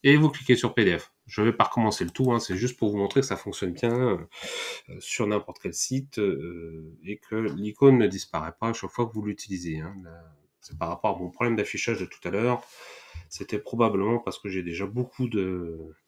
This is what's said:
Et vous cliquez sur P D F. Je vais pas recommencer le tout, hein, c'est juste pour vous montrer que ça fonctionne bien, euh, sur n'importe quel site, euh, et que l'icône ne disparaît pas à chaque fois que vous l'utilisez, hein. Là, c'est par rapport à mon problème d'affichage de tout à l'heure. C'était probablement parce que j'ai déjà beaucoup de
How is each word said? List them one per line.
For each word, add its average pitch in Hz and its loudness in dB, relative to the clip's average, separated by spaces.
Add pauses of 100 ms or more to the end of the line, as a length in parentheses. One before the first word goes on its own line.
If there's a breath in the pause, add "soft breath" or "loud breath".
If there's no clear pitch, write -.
Et 139 8
vous 151 6
cliquez - 4
sur 113 0
P 107 4
D 87 4
F. - -12 (140)
Je - -2
vais 113 6
pas - 4
recommencer 110 0
le 87 -6
tout, 127 2
hein, 117 2
c'est 92 -4
juste 127 -4
pour 107 0
vous 104 -2
montrer 101 2
que 135 0
ça 98 -4
fonctionne 95 -6
bien, 117 0
euh, - -4
sur - -4
n'importe 104 -2
quel 90 -8
site, 135 -4
euh, 82 -4
et 101 -10
que - -8
l'icône 107 6
ne 107 6
disparaît 85 -4
pas 113 -2
à - -2
chaque 98 -8
fois 120 -2
que 110 -12
vous 107 -6
l'utilisez, 92 -6
hein. 87 -10
Là, 85 -20 (380)
c'est - -16
par 82 -4
rapport 95 0
à 87 -8
mon 90 -6
problème 117 0
d'affichage 107 -2
de 90 -4
tout - -14
à 87 -4
l'heure. 117 0 (680 loud breath)
C'était - -6
probablement 110 2
parce - -6
que 104 -10
j'ai 95 -4
déjà 85 -6
beaucoup 123 -4
de 87 -4 (140)